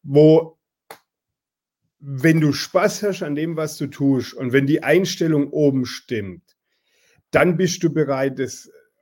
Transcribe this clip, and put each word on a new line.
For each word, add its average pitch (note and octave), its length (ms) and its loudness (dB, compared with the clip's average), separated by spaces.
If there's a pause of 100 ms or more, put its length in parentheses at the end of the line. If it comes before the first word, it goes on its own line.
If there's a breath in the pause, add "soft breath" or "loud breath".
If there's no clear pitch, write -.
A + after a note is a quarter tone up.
wo, D#3 560 4 (1400)
wenn C#3+ 400 2
du D3 140 2
Spaß F#3+ 500 -2
hast F#3+ 200 -4
an D3 120 -6
dem, D#3+ 220 -6
was D#3 200 -6
du D3 100 -6
tust C3+ 460 -2
und B2 200 -4
wenn C#3 140 4
die D3+ 160 0
Einstellung D#3+ 680 0
oben C#3 360 0
stimmt, G2 680 -12 (760)
dann D#3+ 260 2
bist F3+ 260 -2
du E3+ 100 0
bereit, C3+ 460 -2
das, - 320 -10 (300)